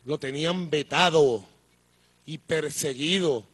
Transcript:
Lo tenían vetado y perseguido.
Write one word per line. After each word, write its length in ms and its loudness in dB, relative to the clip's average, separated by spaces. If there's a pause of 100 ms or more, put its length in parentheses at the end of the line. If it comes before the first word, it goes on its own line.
Lo 140 -6
tenían 500 -4
vetado 760 2 (800)
y 120 -10
perseguido. 1160 -2